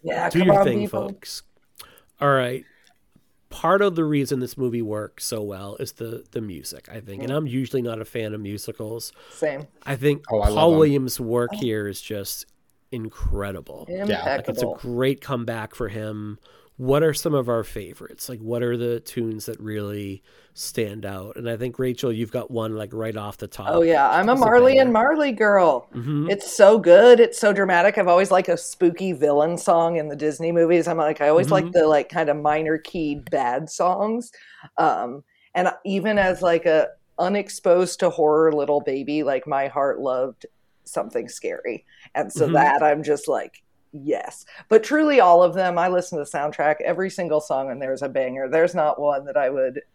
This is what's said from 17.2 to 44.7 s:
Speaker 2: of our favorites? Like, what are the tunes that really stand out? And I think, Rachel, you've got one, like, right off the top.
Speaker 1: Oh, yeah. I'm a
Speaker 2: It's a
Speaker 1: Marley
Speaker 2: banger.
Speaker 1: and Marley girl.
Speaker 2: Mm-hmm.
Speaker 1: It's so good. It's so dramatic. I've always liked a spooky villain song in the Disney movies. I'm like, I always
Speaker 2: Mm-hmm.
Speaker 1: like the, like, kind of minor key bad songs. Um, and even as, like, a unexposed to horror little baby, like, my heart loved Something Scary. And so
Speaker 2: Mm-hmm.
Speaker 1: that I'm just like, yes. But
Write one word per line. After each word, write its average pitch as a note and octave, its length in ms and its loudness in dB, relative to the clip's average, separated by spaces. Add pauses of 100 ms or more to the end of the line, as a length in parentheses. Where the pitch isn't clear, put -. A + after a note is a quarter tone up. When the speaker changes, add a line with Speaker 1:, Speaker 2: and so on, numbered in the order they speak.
Speaker 2:
of B2+ 160 0
our A#2 140 0
favorites? - 680 -14
Like, B2 100 -12
what A#2 220 -6
are A#2+ 160 -2
the A#2 220 -4
tunes A2+ 480 -8
that A2 120 -12
really G#2 600 -8 (320)
stand G#2 540 -8
out? G2 280 -12
And A#2+ 140 -10
I A#2 80 -6
think, A#2+ 220 -8
Rachel, B2+ 340 -4
you've A2+ 180 -6
got A#2 200 -8
one, A2 240 -6
like, G#2+ 180 -10
right A2 240 -8
off G#2 200 -10
the G#2 100 -12
top. G2+ 240 -10
Speaker 1:
Oh, E3+ 100 2
yeah. E3 300 4
I'm F#3 180 4
a A#3+ 40 6
Speaker 2:
It's C4+ 80 2
a A#3+ 40 4
Speaker 1:
Marley A#3+ 280 8
Speaker 2:
banger. C4+ 100 8
Speaker 1:
and B3 100 2
Marley C#4 380 2
girl. G3 640 4
Speaker 2:
Mm-hmm. D3 340 -4
Speaker 1:
It's G3+ 260 -4
so G#3+ 220 10
good. G#3 420 10
It's A3+ 200 4
so G#3 120 2
dramatic. F#3+ 460 2
I've F#3+ 100 2
always F#3 220 6
liked F#3 180 2
a F3 100 0
spooky F3+ 540 -2
villain D3+ 460 2
song E3+ 380 2
in D#3 120 -4
the D3 80 -8
Disney D3+ 360 -4
movies. E3+ 360 4
I'm E3 100 -2
like, D#3 220 -2
I D3 100 2
always D#3 180 4
Speaker 2:
Mm-hmm. F#3 180 2
Speaker 1:
like F3 60 -8
the, E3+ 160 4
like, D3+ 220 2
kind E3 200 -2
of D3 80 0
minor D3+ 400 0
key D#3 380 -6 (160)
bad C3+ 400 -2
songs. G3+ 600 -2 (460)
Um, B2 460 -2 (320)
and F3+ 140 0 (140)
even G3+ 360 -2
as, F#3 240 0
like, E3+ 240 2
a D#3 220 4 (280)
unexposed F3+ 840 0
to F3 100 2
horror D#3 420 2
little D3 280 0
baby, C#3+ 420 -4
like, C3 240 -2
my C#3 200 -2
heart C#3 320 -2
loved B2+ 460 -4 (380)
Something - 440 -8
Scary. - 580 -10 (280)
And D3+ 180 -6
so D#3 140 0
Speaker 2:
Mm-hmm. D3+ 80 0
Speaker 1:
that C#3+ 300 4
I'm D3+ 180 2
just D3 260 -4
like, B2 360 -6 (400)
yes. - 420 -8 (240)
But A3+ 140 6